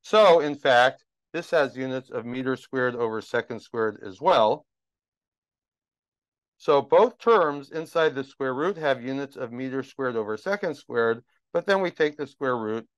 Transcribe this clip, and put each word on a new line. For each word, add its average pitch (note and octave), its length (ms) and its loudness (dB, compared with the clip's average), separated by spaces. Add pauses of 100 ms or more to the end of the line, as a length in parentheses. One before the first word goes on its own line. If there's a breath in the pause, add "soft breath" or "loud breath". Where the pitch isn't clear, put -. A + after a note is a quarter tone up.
So, G3 380 6
in D3 160 -2
fact, C3 480 2 (300)
this E3 180 -8
has C3+ 260 0
units C3 320 -6
of A#2 160 -8
meter B2+ 300 -4
squared B2 400 -4
over A2 260 -4
second A#2 380 -6
squared A2 440 -6
as F#2+ 160 -14
well. C3+ 460 2 (1900)
So C#3+ 240 2
both G#3 380 4
terms D3+ 520 2
inside D#3+ 440 -2
the C#3 80 -4
square C3+ 300 -6
root E3 240 -4
have C#3 240 -2
units C3+ 360 -8
of A#2+ 160 -10
meter C3 280 -8
squared B2+ 360 -6
over G#2+ 180 -4
second F#3+ 400 -6
squared, A#2 480 -2 (300)
but E3+ 120 -2
then G3 160 2
we F3 80 -2
take D3+ 280 -2
the C#3 100 -8
square B2+ 300 -4
root A2 280 -6 (120)